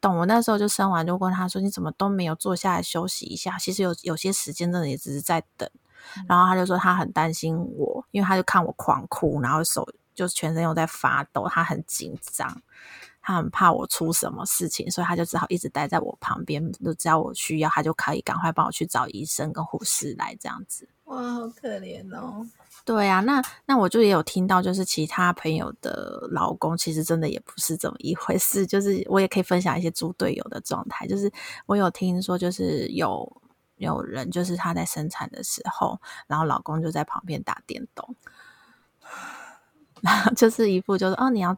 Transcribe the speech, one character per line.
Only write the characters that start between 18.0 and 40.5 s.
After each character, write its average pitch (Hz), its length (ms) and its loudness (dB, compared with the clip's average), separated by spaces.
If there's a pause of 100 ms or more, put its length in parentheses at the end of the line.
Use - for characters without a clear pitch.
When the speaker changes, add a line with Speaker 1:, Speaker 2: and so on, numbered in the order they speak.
Speaker 1:
以 - 80 -2
赶 - 160 -4
快 170 140 0
帮 165 140 2
我 - 60 -2
去 - 140 -4
找 - 220 0
医 143 180 -10
生 - 260 -4
跟 165 140 -6
护 - 180 -8
士 - 360 -2
来 - 200 -6
这 - 80 -10
样 - 200 -10
子。 - 200 -12 (180)
Speaker 2:
哇， 247 280 -8
好 233 140 -8
可 220 320 -10
怜 185 240 -14 (120)
哦。 175 300 -10 (380)
Speaker 1:
对 208 240 4
啊， 190 140 6
那， 262 200 4 (240)
那 269 120 4
我 196 100 6
就 226 140 6
也 208 80 10
有 175 120 6
听 185 240 0
到， 185 160 4
就 185 120 0
是 190 100 0
其 156 240 0
他 180 260 2
朋 160 220 0
友 - 260 -4
的 - 500 -8
老 147 220 0
公 165 240 -2
其 165 160 -2
实 156 100 0
真 165 160 2
的 151 100 0
也 - 120 -4
不 - 160 -20
是 165 200 -2
这 151 120 -2
么 - 100 -8
一 - 140 -2
回 - 240 0
事， 190 300 2
就 196 140 2
是 202 280 0
我 190 100 4
也 190 80 4
可 - 120 0
以 180 40 2
分 180 180 2
享 170 160 0
一 175 40 0
些 165 100 0
猪 170 220 -4
队 - 200 0
友 - 120 -6
的 - 160 -10
状 - 280 -6
态， - 180 -8
就 196 100 0
是 202 140 0 (340)
我 196 100 2
有 190 140 4
听 185 320 0
说， 180 160 0
就 180 140 0
是 175 360 0
有， - 540 -4 (360)
有 - 240 -2
人 131 280 -6
就 175 140 -2
是 180 120 -2
他 170 180 -2
在 170 120 -2
生 156 240 -4
产 - 220 -8
的 - 120 -12
时 - 180 -6 (100)
候， - 280 -2 (280)
然 151 100 -2
后 160 80 2
老 - 160 0
公 156 200 -4
就 165 100 -2
在 151 120 -2
旁 - 220 -6
边 156 160 -6
打 - 240 -6
电 - 300 -10
动。 - 200 -12 (1900)
<laughs> 208 320 4
就 226 140 8
是 226 220 4